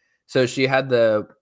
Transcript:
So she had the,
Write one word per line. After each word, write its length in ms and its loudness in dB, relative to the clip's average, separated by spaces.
So 200 0
she 200 -2
had 220 -2
the, 380 0